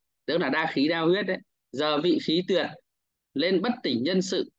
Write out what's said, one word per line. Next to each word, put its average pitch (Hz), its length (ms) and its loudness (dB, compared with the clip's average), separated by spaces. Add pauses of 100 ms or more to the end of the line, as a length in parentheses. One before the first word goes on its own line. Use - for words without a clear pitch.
(240)
tức 156 140 0
là 156 100 0
đa 156 240 0
khí 143 160 2
đa 165 120 0
huyết 185 260 2
đấy, 185 120 -2 (340)
giờ 147 280 0
vị 175 220 2
khí - 260 0
tuyệt, 170 180 2 (680)
lên 170 280 0
bất 233 100 0 (100)
tỉnh 123 200 -2
nhân 180 200 0
sự - 360 -4